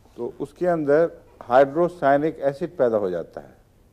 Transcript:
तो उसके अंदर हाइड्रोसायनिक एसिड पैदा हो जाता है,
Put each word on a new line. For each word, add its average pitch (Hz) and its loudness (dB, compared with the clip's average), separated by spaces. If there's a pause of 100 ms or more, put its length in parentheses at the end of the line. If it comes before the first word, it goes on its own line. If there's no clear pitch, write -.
(160)
तो 120 -10
उसके 147 -8
अंदर 160 0 (200)
हाइड्रोसायनिक 143 2
एसिड 139 -6
पैदा 120 2
हो 101 0
जाता 82 -10
है, 65 -20 (360)